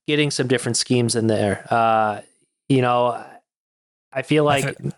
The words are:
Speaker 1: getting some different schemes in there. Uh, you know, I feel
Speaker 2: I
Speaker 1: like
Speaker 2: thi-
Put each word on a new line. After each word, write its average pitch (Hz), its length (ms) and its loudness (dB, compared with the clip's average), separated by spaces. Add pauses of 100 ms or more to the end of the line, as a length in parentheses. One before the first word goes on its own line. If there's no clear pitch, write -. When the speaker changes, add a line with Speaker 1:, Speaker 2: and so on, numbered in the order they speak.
Speaker 1:
getting 147 240 0
some 127 160 -4
different 120 300 0
schemes 120 380 0
in 113 120 0
there. 104 420 0
Uh, 110 520 0 (480)
you 135 120 4
know, 123 420 0 (880)
I 135 100 -6
feel 147 260 2
Speaker 2:
I 143 120 2
Speaker 1:
like 139 180 -4
Speaker 2:
thi- 139 200 -8